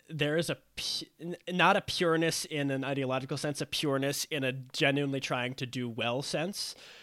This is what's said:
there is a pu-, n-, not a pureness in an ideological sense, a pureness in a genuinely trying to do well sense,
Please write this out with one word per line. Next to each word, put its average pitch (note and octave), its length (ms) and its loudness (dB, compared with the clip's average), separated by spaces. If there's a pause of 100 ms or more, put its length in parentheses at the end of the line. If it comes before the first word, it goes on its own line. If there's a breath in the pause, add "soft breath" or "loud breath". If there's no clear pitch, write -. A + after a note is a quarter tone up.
(100)
there D3 260 0
is E3 140 0
a C#3+ 80 -4 (180)
pu-, - 300 -6 (120)
n-, E3+ 180 -8 (140)
not F3+ 260 6
a F#3+ 40 2
pureness E3 640 2
in C#3+ 260 -2
an C3+ 140 0
ideological C3+ 540 -2
sense, D3+ 240 -2
a C#3 40 -4
pureness C#3 600 0
in C#3 180 -2
a B2+ 80 2
genuinely C#3 680 2
trying B2+ 340 -2
to - 100 -6
do B2 240 -4
well A#2+ 320 -2
sense, E3+ 540 -4 (280 loud breath)